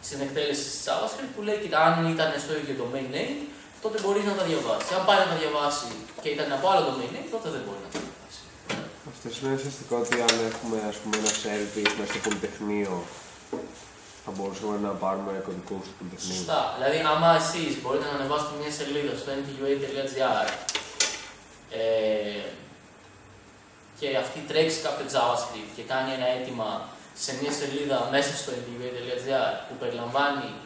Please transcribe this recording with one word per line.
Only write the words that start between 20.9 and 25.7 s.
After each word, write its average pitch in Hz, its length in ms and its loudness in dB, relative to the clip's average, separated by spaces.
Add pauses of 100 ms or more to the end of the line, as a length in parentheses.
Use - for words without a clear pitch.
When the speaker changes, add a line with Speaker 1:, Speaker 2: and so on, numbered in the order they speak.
Speaker 1:
ε, 107 640 4 (1600)
και 143 80 -2 (160)
αυτή - 160 -6 (100)
τρέξει 160 280 4 (100)
κάποιο - 260 -2
JavaScript 120 640 2